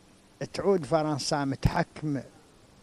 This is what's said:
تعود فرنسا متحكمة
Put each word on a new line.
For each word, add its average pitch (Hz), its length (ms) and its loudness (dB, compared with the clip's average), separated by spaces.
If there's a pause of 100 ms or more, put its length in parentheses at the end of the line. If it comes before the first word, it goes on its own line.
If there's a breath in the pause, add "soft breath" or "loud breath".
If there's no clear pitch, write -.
(540)
تعود 175 320 2
فرنسا 151 600 0
متحكمة 143 800 0 (600)